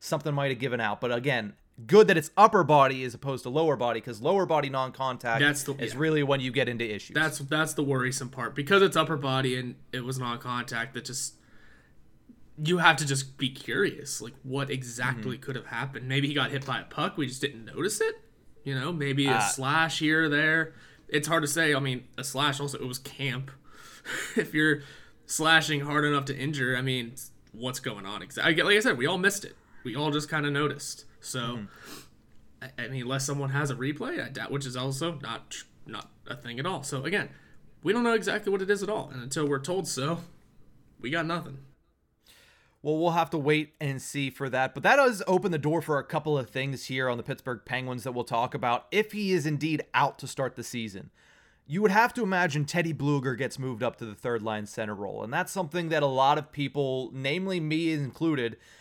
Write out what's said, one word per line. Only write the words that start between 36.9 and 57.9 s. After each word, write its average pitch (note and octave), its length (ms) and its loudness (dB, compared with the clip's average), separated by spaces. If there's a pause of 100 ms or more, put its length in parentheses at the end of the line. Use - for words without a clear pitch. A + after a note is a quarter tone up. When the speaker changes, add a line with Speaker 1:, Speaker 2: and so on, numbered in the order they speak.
Speaker 2:
again, E3+ 260 -2 (540)
we D#3+ 100 2
don't A#3+ 100 2
know A#3 100 4
exactly G3+ 380 0
what G3 100 0
it F#3+ 80 0
is G3+ 120 2
at G3 80 -2
all. G#3+ 240 -4
And B2+ 80 -10
until C#3 260 0
we're C#3 120 2
told F3+ 280 -2
so, D#3 320 -2 (800)
we A#2 100 -6
got E3 160 0
nothing. D3 320 -6 (1200)
Speaker 1:
Well, D3+ 180 0
we'll E3+ 120 4
have E3 200 2
to F3 60 0
wait D3+ 440 2
and C#3 200 -2
see C#3 280 -4
for C3+ 200 -6
that. C3 240 0
But C3 100 -4
that G#3+ 140 8
does B3+ 300 4
open F#3 240 2
the E3 60 0
door D3+ 240 0
for D3+ 180 0
a C3+ 40 -2
couple D3+ 340 -2
of B2+ 120 -4
things C3 360 -4
here C3 240 0
on B2 80 0
the A#2 60 -8
Pittsburgh B2 420 -6
Penguins B2+ 380 -4
that C3 100 -6
we'll B2 100 -2
talk A#2+ 300 0
about A#2+ 380 0
if G#3+ 200 2
he G3+ 220 -2
is D#3+ 120 2
indeed D3+ 380 0 (100)
out C3+ 260 2
to C3+ 80 -10
start C3 280 -4
the A#2+ 80 -10
season. A2 460 -8 (580)
You E3 140 -2
would G#3+ 100 6
have A3+ 220 4
to B3 100 -2
imagine F3 420 2
Teddy E3 280 0
Bluger C3+ 440 0
gets B2 220 -4
moved B2+ 220 -6
up A#2+ 160 -2
to - 80 -10
the G#2+ 100 -10
third A#2 280 -2
line G#2+ 240 -4
center G#2+ 280 -6
role. G2+ 280 -6
And A2+ 100 -6
that's F3 180 -2
something E3+ 380 -2
that D#3 140 2
a C#3+ 40 4
lot C3+ 300 4
of D3+ 140 -4
people, C3+ 640 -2
namely F3 460 -2
me D#3 320 0